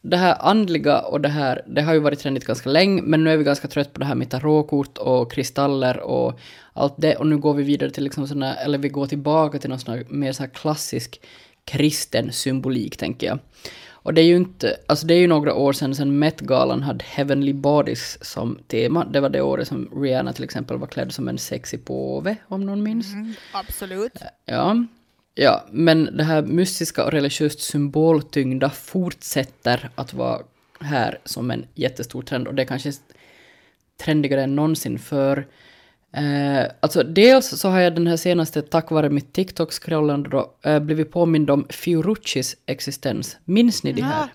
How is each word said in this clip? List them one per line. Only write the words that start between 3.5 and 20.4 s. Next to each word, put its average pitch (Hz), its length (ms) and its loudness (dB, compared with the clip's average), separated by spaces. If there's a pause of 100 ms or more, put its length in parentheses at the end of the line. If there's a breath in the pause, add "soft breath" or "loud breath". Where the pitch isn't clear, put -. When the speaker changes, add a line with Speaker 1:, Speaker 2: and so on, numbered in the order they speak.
Speaker 1:
trött 143 240 -2
på - 80 -12
det 139 60 -2
här 143 80 -2
med 123 160 -4
tarotkort 151 680 0
och 123 340 2
kristaller 135 680 0
och 127 380 -2 (340 loud breath)
allt - 260 0
det, 156 180 2
och 156 100 0
nu 151 120 4
går 147 160 2
vi 143 80 0
vidare 139 280 0
till 143 140 -4
liksom 139 240 -4
såna, 135 280 -2
eller 139 220 -2
vi 143 100 -2
går 139 180 -2
tillbaka 147 520 0
till 135 120 -6
någon 127 100 -6
sån 117 140 -8
här 123 140 -8
mer 139 240 -4
så 135 100 -8
här 135 80 -8
klassisk - 680 -6 (440 loud breath)
kristen 135 680 -2
symbolik, 131 640 -4
tänker - 300 -6
jag. 143 120 -4 (680 loud breath)
Och 160 100 -2
det 165 60 6
är 160 60 8
ju 175 100 8
inte, 180 400 0 (100)
alltså 151 200 0
det 170 80 6
är 175 40 6
ju 180 80 8
några 147 280 2
år 139 180 2
sedan, 139 220 -2
sedan 139 240 0
Met-galan 131 640 0
hade 123 260 -6
Heavenly 139 440 0
Bodies 139 720 0
som - 340 -6 (100)
tema. 123 360 0
Det 143 160 0
var 135 80 2
det 135 140 0
året 139 260 -2
som 131 220 -6 (120)
Rihanna 131 300 -2
till 120 120 -10